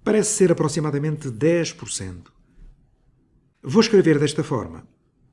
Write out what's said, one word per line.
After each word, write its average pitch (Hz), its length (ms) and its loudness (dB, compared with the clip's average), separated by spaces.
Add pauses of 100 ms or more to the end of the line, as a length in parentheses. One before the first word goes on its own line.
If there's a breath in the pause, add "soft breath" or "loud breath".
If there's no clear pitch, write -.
Parece 208 300 0
ser 180 180 4
aproximadamente 151 800 -4
dez 160 420 0
por - 180 -16
cento. 92 400 -12 (1300)
Vou 151 180 2
escrever 180 380 6
desta 147 260 -2
forma. 87 420 -8 (460)